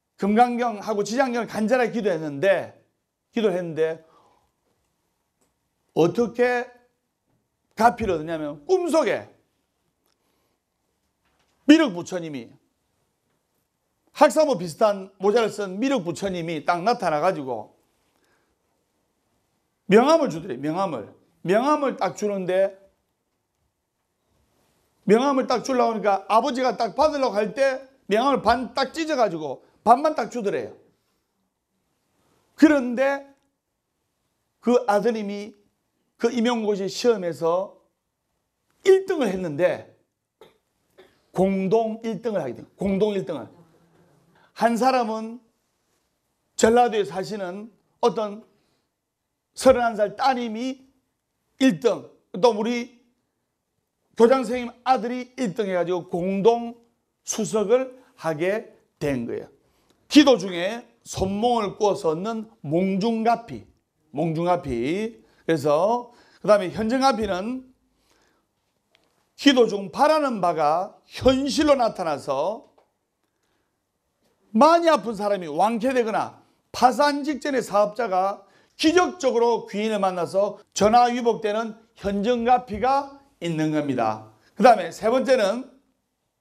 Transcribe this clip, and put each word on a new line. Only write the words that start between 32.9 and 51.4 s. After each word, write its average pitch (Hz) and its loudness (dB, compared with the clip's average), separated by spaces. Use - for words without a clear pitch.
그 247 2
아드님이 208 -2
그 233 -2
임용고시 220 -2
시험에서 180 -2
일 381 6
등을 320 -2
했는데, 165 -4
공동 196 0
일 226 -6
등을 208 -4
하게 123 -8
돼요. 110 -18
공동 196 0
일 190 -4
등을. 127 -12
한 233 2
사람은 226 -2
전라도에 226 2
사시는 190 -10
어떤 214 -4
서른한 240 2
살 202 -2
따님이 247 -4